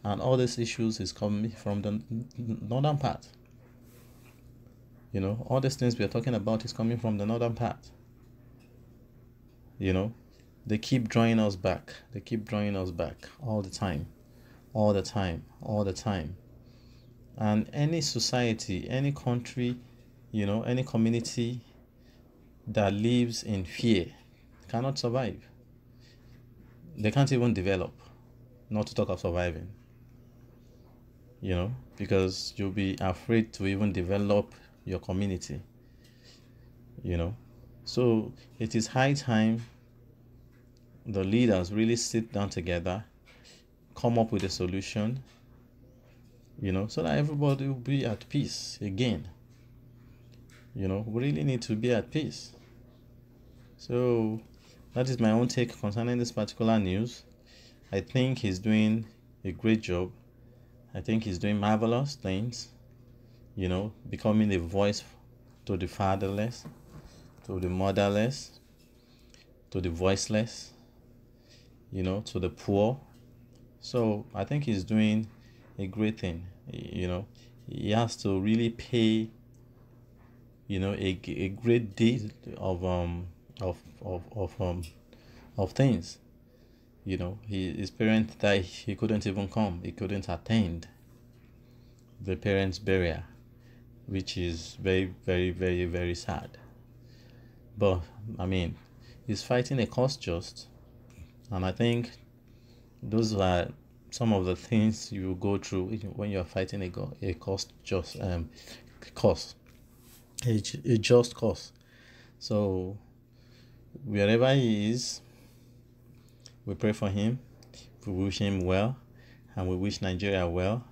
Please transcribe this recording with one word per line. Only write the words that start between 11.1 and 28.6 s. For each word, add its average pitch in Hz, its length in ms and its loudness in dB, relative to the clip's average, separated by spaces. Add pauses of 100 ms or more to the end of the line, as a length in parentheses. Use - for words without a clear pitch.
us 101 180 4
back. 90 380 -2 (180)
They 104 80 -8
keep 107 260 -6
drawing 104 300 -2
us 92 140 -2
back 85 380 -6 (140)
all 110 200 0
the 95 80 -8
time, 87 360 -2 (680)
all 107 200 6
the 98 100 2
time, 92 420 -2 (180)
all 104 220 0
the 95 100 -2
time. 92 420 -4 (1000)
And 107 340 2
any 156 300 0
society, 113 840 -2
any 139 240 0
country, 123 640 -2 (540)
you 107 140 0
know, 104 180 0
any 123 220 0
community 117 760 0 (1040)
that 104 260 2
lives 120 500 2
in 98 220 -2
fear 98 440 2 (600)
cannot 135 300 -2
survive. 123 500 -2 (1500)
They 107 140 2
can't 139 200 4
even 120 220 4
develop, 92 400 0 (760)